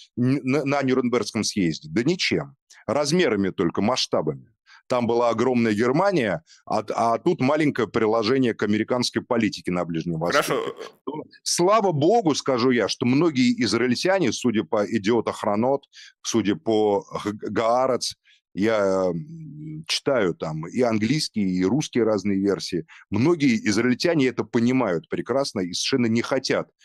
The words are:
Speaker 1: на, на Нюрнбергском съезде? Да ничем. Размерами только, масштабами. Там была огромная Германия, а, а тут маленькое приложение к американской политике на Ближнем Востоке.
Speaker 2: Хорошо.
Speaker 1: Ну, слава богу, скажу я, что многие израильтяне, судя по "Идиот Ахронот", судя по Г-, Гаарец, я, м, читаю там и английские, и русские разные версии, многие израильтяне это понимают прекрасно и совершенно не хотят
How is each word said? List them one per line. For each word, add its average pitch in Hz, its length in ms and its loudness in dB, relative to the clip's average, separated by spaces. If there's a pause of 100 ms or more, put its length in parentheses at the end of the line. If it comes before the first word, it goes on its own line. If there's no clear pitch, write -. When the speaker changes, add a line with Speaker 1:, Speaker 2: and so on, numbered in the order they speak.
(160)
Speaker 1:
на, 131 480 0
на 139 180 0
Нюрнбергском 123 600 0
съезде? 85 480 -2
Да 104 140 0
ничем. 98 500 -2 (320)
Размерами 131 640 2
только, 85 320 -2
масштабами. 82 640 -2 (400)
Там 123 180 0
была 117 240 2
огромная 117 420 2
Германия, 131 680 0 (240)
а, 107 180 -2 (100)
а 113 240 2
тут 117 220 0
маленькое 135 480 2
приложение 113 640 2
к - 120 -10
американской 110 580 0
политике 107 480 -2
на 87 140 -2
Ближнем 82 340 -4
Востоке. 87 300 0
Speaker 2:
Хорошо. - 280 -4 (300)
Speaker 1:
Ну, 147 160 -10 (220)
слава 196 480 2
богу, 160 420 2
скажу 127 360 0
я, 110 180 2
что - 180 -4
многие 131 560 2
израильтяне, 123 720 0
судя 107 320 0
по 104 200 -2
"Идиот 107 440 0
Ахронот", 110 560 -2 (380)
судя 101 340 0
по 104 500 0 (180)
Г-, 104 80 -4 (160)
Гаарец, 117 680 -2 (380)
я, 98 520 2
м, 156 800 -8
читаю 107 480 0
там 78 320 -8
и 101 160 -4
английские, 110 640 0
и 92 160 0
русские 117 400 0
разные 101 360 0
версии, 90 440 -2 (240)
многие 139 480 2 (120)
израильтяне 123 580 2
это 117 180 -2
понимают 117 640 0
прекрасно 117 520 -4
и 90 120 -4
совершенно 123 340 0
не 113 160 0
хотят 120 460 -2 (160)